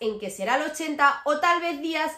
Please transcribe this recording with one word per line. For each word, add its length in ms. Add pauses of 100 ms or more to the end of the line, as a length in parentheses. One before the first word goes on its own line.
en 180
que 100
será 280
el 120
ochenta 540
o 160
tal 220
vez 200
días 360